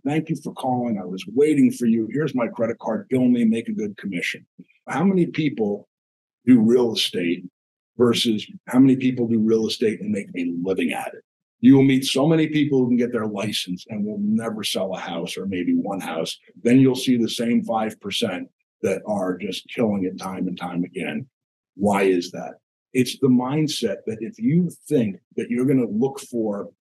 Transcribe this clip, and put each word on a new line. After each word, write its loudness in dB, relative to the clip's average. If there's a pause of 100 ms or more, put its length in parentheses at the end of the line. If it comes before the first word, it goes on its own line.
"Thank -2
you -4
for -10
calling. -4
I -8
was -10
waiting 4
for -2
you. 2
Here's -2
my 0
credit -4
card. -4
Bill 2
me, 4
make 2
a -4
good -6
commission." -8 (420)
How -2
many 4
people -2 (560)
do 8
real 4
estate -2 (520)
versus 2 (160)
how 4
many 8
people 0
do 2
real 2
estate -2
and -6
make -4 (100)
a -4
living -2
at -8
it? -20 (400)
You 10
will 6
meet 4
so 0
many 4
people 0
who 2
can 2
get 0
their -2
license -6
and -6
will -6
never -2
sell -4
a -6
house -8
or -8
maybe -2
one -2
house. -6 (240)
Then 6
you'll 6
see 2
the 2
same 0
five -4
percent -6 (320)
that -2
are -2
just -8
killing 0
it -4
time -6
and -8
time -4
again. -8 (460)
Why 0
is 2
that? -12 (400)
It's 0
the 2
mindset 0 (100)
that -8
if -10
you 2 (180)
think 0 (200)
that -4
you're 0
gonna 2
look -2
for -6 (280)